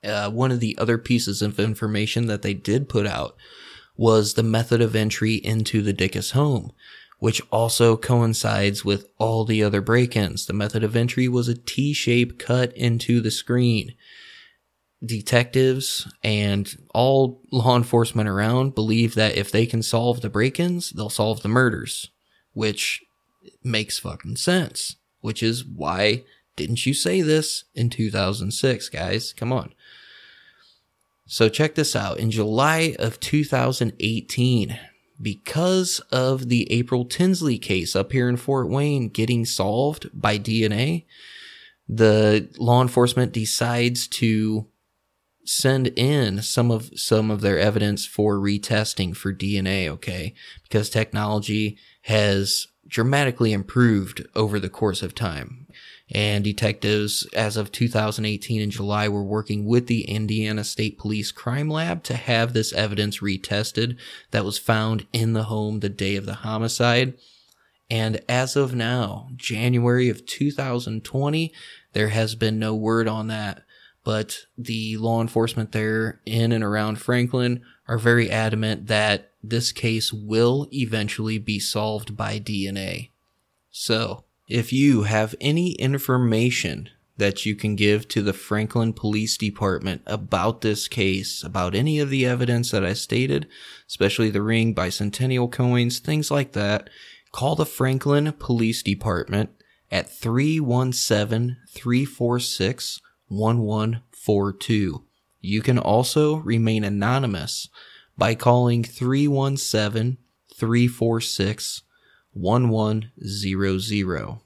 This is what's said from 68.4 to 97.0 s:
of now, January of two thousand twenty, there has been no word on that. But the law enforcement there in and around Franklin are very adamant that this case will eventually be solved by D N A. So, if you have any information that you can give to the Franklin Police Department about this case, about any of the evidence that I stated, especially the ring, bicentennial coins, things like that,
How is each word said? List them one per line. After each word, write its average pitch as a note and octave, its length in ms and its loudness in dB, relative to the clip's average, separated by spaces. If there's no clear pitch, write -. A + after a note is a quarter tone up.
of C3 180 2
now, A#2 600 -2
January A#2+ 720 2
of - 160 -4
two - 260 -2
thousand A#2+ 540 -6
twenty, D#3 480 -2
there G#2+ 160 0
has A2 260 0
been A2 240 0
no A2 160 -2
word A2 320 2
on A2 220 -4
that. G#2+ 340 -8
But G#2+ 440 -4
the A2 400 -6
law A2+ 240 0
enforcement A2+ 520 -2
there A2 520 -2
in A2+ 280 2
and A2+ 120 0
around G#2+ 340 -2
Franklin B2 640 0
are A#2 120 -2
very A#2 320 4
adamant A2 560 -2
that G#2+ 460 2
this A#2 300 -2
case A2+ 380 -2
will A#2 600 2
eventually A2 680 -2
be G#2+ 200 -2
solved G#2+ 580 -4
by G#2+ 220 -4
D G#2 280 -4
N G2 120 -6
A. F#2+ 320 -8
So, - 540 -2
if A#2 240 -2
you C3 300 6
have A2 400 0
any E3 300 0
information B2 1160 0
that G2+ 260 0
you G#2+ 100 -2
can G#2 220 -2
give G#2 320 2
to G#2+ 140 0
the G2+ 100 0
Franklin A2 600 -2
Police G#2+ 420 -2
Department F#2+ 720 -2
about G2+ 560 -2
this G#2+ 260 -2
case, F#2+ 560 -2
about F#2 300 -2
any D3+ 240 2
of C#3+ 100 0
the C3+ 160 0
evidence B2 460 0
that G2 120 0
I G2 120 -2
stated, C3+ 520 -2
especially G#2+ 440 0
the G2+ 100 0
ring, A2+ 340 2
bicentennial A#2+ 800 -2
coins, A#2+ 460 2
things D3+ 320 -2
like C#3+ 220 0
that, G#2 360 -2